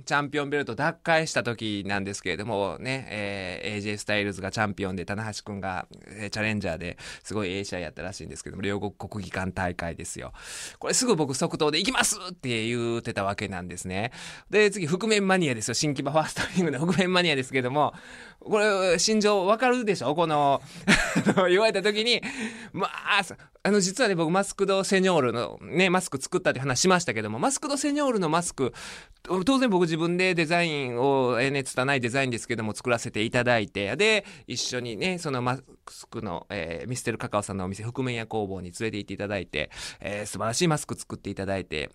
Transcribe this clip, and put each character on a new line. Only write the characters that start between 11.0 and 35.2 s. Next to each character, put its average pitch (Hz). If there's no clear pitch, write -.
ぐ 233
僕 139
即 -
答 151
で、 151
「行 190
き 269
ま 240
す！」 220
っ -
て 117
言 117
う 117
て 113
た 101
わ 98
け 101
な 90
ん 90
で 87
す -
ね。 95
で、 208
次、 196
覆 180
面 208
マ 190
ニ 170
ア 127
で 110
す -
よ。 117
新 151
木 139
場 135
フ 151
ァ 156
ー 147
ス -
ト -
リ 180
ン -
グ 151
の 127
覆 170
面 185
マ 180
ニ 170
ア 147
で 131
す -
け 131
ど 123
も、 139
こ 202
れ、 190
心 220
情 202
わ 214
か 254
る 254
で 196
し -
ょ？ 117
お 147
こ 170
の、 143
<laughs> -
言 180
わ 220
れ 220
た 190
時 190
に、 233
ま 190
あ、 196
そ-、 -
あ 190
の、 208
実 190
は 226
ね、 196
僕、 160
マ 190
ス -
ク・ 196
ド・ 190
セ 190
ニ 190
ョ 175
ー 143
ル 123
の、 101
ね、 170
マ 185
ス -
ク 135
作 -
っ -
た 151
っ -
て -
話 131
し 185
ま 180
し 170
た 123
け 110
ど 107
も、 110
マ 240
ス -
ク・ 302
ド・ 285
セ 285
ニ 294
ョ 285
ー 262
ル 220
の 165
マ 165
ス 170
ク、 123
当 190
然 254
僕 180
自 165
分 170
で 185
デ 165
ザ 175
イ 147
ン 120
を、 131
え 135
ー -
ね、 139
拙 131
い 135
デ 120
ザ 135
イ 131
ン -
で 117
す -
け 120
ど 110
も、 110
作 -
ら 120
せ -
て 107
い 110
た 123
だ 120
い 104
て、 101
で、 214
一 120
緒 127
に 120
ね、 180
そ 165